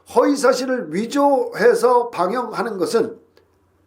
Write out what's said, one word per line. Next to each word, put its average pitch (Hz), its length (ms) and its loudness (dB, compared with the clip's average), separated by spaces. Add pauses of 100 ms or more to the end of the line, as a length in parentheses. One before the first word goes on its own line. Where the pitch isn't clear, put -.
(140)
허위사실을 254 800 0
위조해서 240 1160 2
방영하는 196 680 -4
것은 220 460 -2 (640)